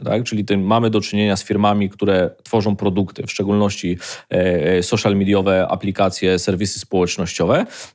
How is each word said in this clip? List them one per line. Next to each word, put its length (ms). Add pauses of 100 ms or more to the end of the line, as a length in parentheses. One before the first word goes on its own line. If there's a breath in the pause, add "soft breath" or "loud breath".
tak? 200
Czyli 200
tym 220
mamy 240
do 100
czynienia 360
z 80
firmami, 460
które 400 (120)
tworzą 340
produkty, 500
w 40
szczególności, 680 (340 loud breath)
e, 40 (420)
e, 40
social 340
mediowe, 520
aplikacje, 680
serwisy 420
społecznościowe, 840 (280 loud breath)